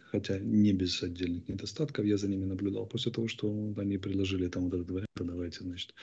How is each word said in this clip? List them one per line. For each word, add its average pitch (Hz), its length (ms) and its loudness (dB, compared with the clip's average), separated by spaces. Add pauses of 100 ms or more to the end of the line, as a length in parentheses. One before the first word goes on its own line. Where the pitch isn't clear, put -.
(100)
хотя 98 300 0
не 107 320 6
без 92 320 2
отдельных 87 440 -2
недостатков 107 560 -2
я 104 120 6
за 98 100 0
ними 95 200 0
наблюдал. 98 380 -2
После - 280 -2
того, 113 160 0
что 107 480 -2
они 101 200 0
предложили 95 520 0
там 90 160 -2
вот 90 100 0
этот 87 160 -2
вариант, 95 300 -4
"А - 20 0
давайте, 87 380 -4
значит, 90 420 -8